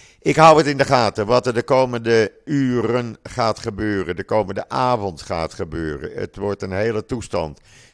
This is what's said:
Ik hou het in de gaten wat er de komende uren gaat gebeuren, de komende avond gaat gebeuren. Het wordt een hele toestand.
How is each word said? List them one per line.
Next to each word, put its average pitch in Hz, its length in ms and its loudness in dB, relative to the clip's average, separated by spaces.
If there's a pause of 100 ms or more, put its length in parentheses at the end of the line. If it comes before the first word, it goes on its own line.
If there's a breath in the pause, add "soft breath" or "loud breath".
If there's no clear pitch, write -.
(200 loud breath)
Ik 147 160 0
hou 160 220 10
het 151 100 4
in 143 100 -2
de 135 80 4
gaten 110 400 2
wat 123 220 2
er 127 60 0
de 117 100 -2
komende 117 680 2 (140)
uren 120 800 0
gaat 113 360 -2
gebeuren, 101 560 -4
de 95 80 -10
komende 104 460 -4
avond 120 520 -2
gaat 82 320 -6
gebeuren. 78 680 -8
Het - 160 -10
wordt 98 260 -6
een 95 120 -8
hele 107 320 -2
toestand. 87 540 -6 (340 soft breath)